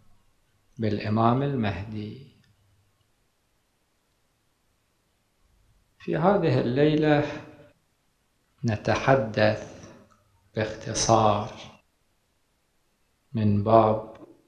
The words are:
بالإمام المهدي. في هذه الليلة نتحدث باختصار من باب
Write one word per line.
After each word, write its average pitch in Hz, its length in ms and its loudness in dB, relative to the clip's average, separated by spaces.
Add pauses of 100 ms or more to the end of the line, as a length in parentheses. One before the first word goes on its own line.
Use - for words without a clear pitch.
(760)
بالإمام 113 640 0
المهدي. 110 840 -6 (3750)
في 165 180 -6
هذه 165 420 2
الليلة 147 680 2 (1400)
نتحدث 110 1300 0 (640)
باختصار 110 960 0 (1800)
من 104 300 0
باب 110 500 4 (340)